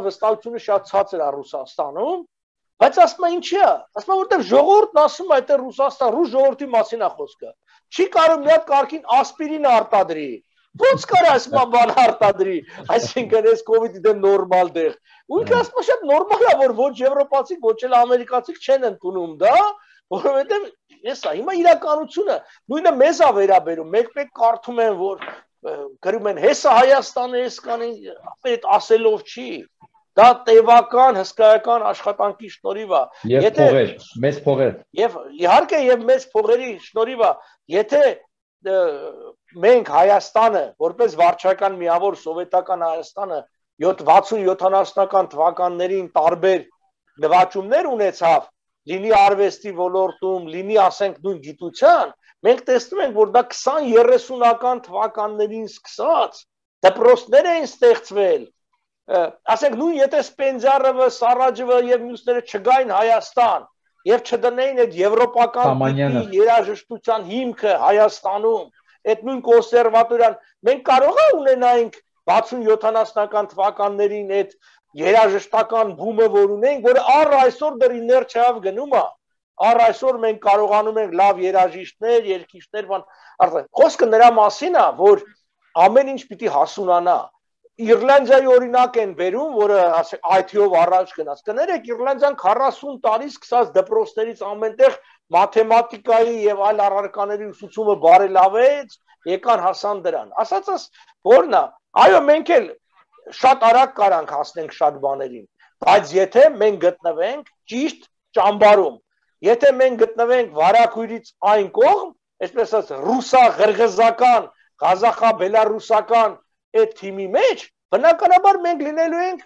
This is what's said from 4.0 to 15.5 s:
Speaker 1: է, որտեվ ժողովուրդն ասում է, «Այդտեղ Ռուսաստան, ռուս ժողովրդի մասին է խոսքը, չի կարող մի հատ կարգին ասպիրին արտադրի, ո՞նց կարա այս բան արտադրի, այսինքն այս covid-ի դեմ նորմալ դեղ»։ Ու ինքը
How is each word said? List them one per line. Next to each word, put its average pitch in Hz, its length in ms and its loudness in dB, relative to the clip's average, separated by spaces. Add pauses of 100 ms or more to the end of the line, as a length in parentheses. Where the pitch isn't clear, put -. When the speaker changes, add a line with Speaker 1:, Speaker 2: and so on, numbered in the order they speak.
Speaker 1:
է, 381 40 0
որտեվ 381 300 -2
ժողովուրդն 339 540 2
ասում 302 260 -2
է, 302 100 2
«Այդտեղ 262 240 0
Ռուսաստան, 262 520 -4
ռուս 311 180 -2
ժողովրդի 269 360 -2
մասին 226 360 -2
է 175 140 -2
խոսքը, 139 340 -16 (420)
չի 370 140 -2
կարող 320 340 2
մի 285 100 2
հատ 320 160 2
կարգին 277 380 -2 (120)
ասպիրին 302 500 -4
արտադրի, 180 600 0 (460)
ո՞նց 523 320 2
կարա 349 240 4
այս 254 160 0
բան 240 500 0
արտադրի, 196 600 2 (360)
այսինքն 220 540 0
այս 226 180 2
covid-ի 220 380 -2
դեմ 208 180 2
նորմալ 185 520 2
դեղ»։ 160 240 -4 (320)
Ու 311 120 -2
ինքը 466 140 0